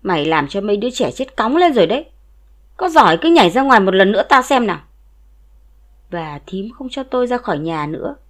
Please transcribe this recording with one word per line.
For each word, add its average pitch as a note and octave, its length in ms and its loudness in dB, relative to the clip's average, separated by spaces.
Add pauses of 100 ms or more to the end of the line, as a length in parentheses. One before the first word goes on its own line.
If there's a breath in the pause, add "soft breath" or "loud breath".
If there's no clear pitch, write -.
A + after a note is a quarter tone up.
Mày D#3+ 220 -4
làm D#3 240 -2
cho G3 120 -6
mấy G#3 160 -2
đứa A#3 140 -4
trẻ A3+ 200 -4
chết - 260 -12
cóng A#3+ 200 -2
lên F4 160 4
rồi G#3 140 4
đấy. B3 180 -4 (720)
Có F#4 120 -4
giỏi A3 320 4
cứ D#4+ 100 0
nhảy B3 200 6
ra A#3+ 120 0
ngoài C4 180 4
một F#3+ 140 2
lần F#3+ 180 4
nữa C#4+ 160 0
tao C4+ 140 4
xem B3 240 0
nào." E3 140 -6 (1300)
Và D#3 360 -10
thím G3 240 -10
không B3+ 180 -14
cho C4+ 140 -10
tôi B3+ 240 -2
ra B3 120 -2
khỏi F3+ 200 -4
nhà D#3 280 -6
nữa. E3 300 -8 (140)